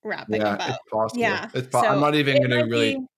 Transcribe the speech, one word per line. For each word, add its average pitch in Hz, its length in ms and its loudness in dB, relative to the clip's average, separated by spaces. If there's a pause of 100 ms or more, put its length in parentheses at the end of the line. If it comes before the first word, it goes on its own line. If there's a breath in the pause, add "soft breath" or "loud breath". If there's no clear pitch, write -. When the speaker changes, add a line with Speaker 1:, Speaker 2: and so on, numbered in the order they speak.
Speaker 1:
wrapping 107 420 -2
a 104 40 2
Speaker 2:
Yeah, 104 60 0
Speaker 1:
bow. - 120 -4
Speaker 2:
it's - 100 -6 (120)
possible. 110 300 -2
Speaker 1:
Yeah. 202 340 -2
Speaker 2:
It's 127 140 -4
po-, 123 200 2
I'm 139 60 2
Speaker 1:
So 143 60 2
Speaker 2:
not 147 140 2
even 139 220 2
Speaker 1:
it - 60 6
Speaker 2:
gonna 175 140 0
Speaker 1:
might 233 120 2
Speaker 2:
really 165 240 2
Speaker 1:
be 262 140 -8 (120)